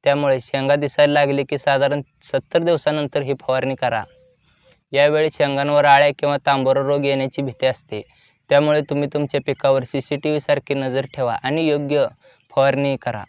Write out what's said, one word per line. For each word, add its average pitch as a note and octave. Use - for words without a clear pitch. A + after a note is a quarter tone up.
त्यामुळे C#3+
शेंगा C3+
दिसायला D3
लागली C#3
की C#3+
साधारण C#3
सत्तर E3
दिवसानंतर D3+
ही C3+
फवारणी C3
करा. A#2
यावेळी D3+
शेंगांवर C#3+
आळ्या C#3+
किंवा C#3+
तांबोरा C3+
रोग C#3+
येण्याची C3+
भीती C3
असते, A2
त्यामुळे D3+
तुम्ही C#3+
तुमच्या C#3+
पिकावर C3+
सीसीटीव्ही C#3+
सारखी C#3+
नजर C3
ठेवा B2
आणि D#3
योग्य D3
फवारणी C#3
करा. A2